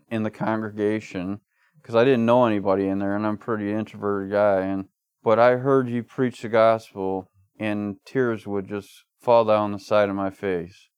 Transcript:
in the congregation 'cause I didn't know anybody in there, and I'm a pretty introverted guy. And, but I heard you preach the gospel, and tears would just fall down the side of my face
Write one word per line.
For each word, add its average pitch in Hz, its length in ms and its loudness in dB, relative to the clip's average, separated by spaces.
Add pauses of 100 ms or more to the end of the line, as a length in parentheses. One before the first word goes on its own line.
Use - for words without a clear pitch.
(120)
in 113 100 -4
the 107 80 -4
congregation 104 1120 -4 (400)
'cause 117 140 -6
I 117 80 6
didn't 123 240 4
know 123 180 4
anybody 98 420 0
in 98 120 -2
there, 101 160 -4
and 107 100 -4
I'm 107 80 -2
a 104 40 -8
pretty 107 340 -6
introverted 104 600 -4
guy. 101 300 2
And, 95 280 -4 (340)
but 110 160 4
I 123 160 6
heard 131 340 0
you 120 140 -4
preach 123 400 -6
the 113 60 -10
gospel, 107 840 0 (280)
and 104 360 -6 (100)
tears 117 400 -4
would 101 220 -6
just 101 360 -14 (160)
fall 117 260 4
down 107 260 2
the 101 80 -8
side 104 300 2
of 98 60 -4
my 98 140 -4
face 92 680 -8